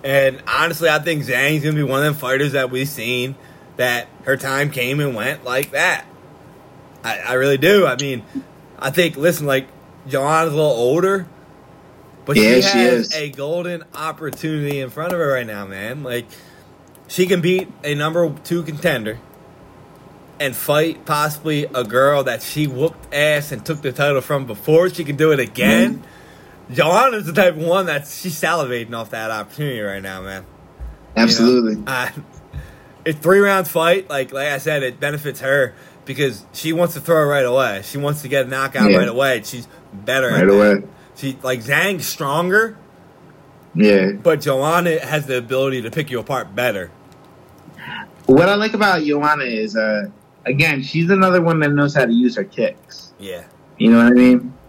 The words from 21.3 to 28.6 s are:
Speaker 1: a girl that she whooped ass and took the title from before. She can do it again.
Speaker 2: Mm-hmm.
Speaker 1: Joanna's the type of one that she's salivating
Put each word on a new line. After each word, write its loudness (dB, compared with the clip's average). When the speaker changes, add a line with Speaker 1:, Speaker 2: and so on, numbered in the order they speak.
Speaker 1:
a -6
girl 2
that -4
she -4
whooped -4
ass 0
and -10
took -6
the -4
title 0
from -4
before. 2
She -8
can -6
do 2
it 2
again. 2
Speaker 2:
Mm-hmm. -20
Speaker 1:
Joanna's 2
the -8
type 4
of -8
one 2
that -4
she's -10
salivating -2